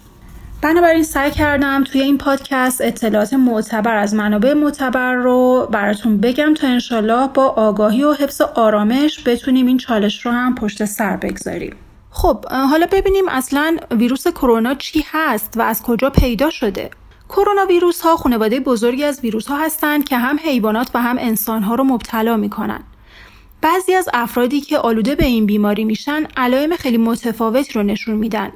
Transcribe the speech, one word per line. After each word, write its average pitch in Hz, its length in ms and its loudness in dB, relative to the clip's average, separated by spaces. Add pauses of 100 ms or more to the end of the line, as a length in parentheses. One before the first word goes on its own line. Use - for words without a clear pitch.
(600)
بنابراین 330 420 4
سعی 294 280 -2
کردم 285 520 2
توی 269 180 0
این 277 160 2
پادکست 269 640 -2
اطلاعات 214 520 0
معتبر 226 640 0
از 208 180 0
منابع 214 400 2
معتبر 262 600 0
رو 254 580 2
براتون 208 460 0
بگم 262 360 2
تا 302 140 0
انشالله 240 600 0
با 269 200 2
آگاهی 214 560 2
و 294 100 4
حفظ 285 280 -2
آرامش 233 840 0
بتونیم 254 380 2
این 254 120 4
چالش 208 480 -2
رو 240 60 -4
هم 247 240 0
پشت 214 300 -4
سر 202 320 -4
بگذاریم. 185 580 -8 (360)
خب، - 340 0
حالا 285 460 2
ببینیم 392 380 2
اصلاً 294 480 0 (140)
ویروس 240 360 0
کرونا 247 480 2
چی - 360 -4
هست 302 460 -2
و 226 40 2
از 220 220 -2
کجا 254 260 0
پیدا 254 400 2
شده. 202 400 -6 (400)
کرونا 403 360 2
ویروس 349 360 2
ها 330 140 4
خانواده 240 440 0
بزرگی 254 440 0
از 285 160 -2
ویروس 220 280 -4
ها 285 100 -4
هستن 302 440 0
که 269 160 -2
هم 269 260 0
حیوانات 233 500 0
و 240 80 -2
هم 247 180 -2
انسان 220 440 -2
ها 226 120 -2
رو 262 80 0
مبتلا 233 540 0
می‌کنن. 214 420 -4 (840)
بعضی 359 320 2
از 370 200 2
افرادی 247 480 0
که 302 160 0
آلوده 226 380 0
به 262 100 2
این 226 200 2
بیماری 208 400 0
می‌شن، 285 380 -2 (140)
علائم 269 380 0
خیلی 247 220 0
متفاوتی 226 760 0
رو 208 100 0
نشون 208 320 -2
می‌دن 214 400 -4